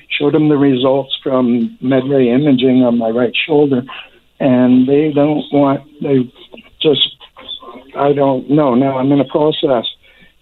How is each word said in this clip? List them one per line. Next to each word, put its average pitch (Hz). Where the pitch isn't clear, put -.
showed 143
him 156
the 147
results 135
from 123
Medray 131
imaging 131
on 120
my 113
right 117
shoulder, 143
and 127
they 147
don't 147
want, 139
they 135
just, -
I 143
don't 139
know. 143
Now 135
I'm 135
in 143
a 135
process. 151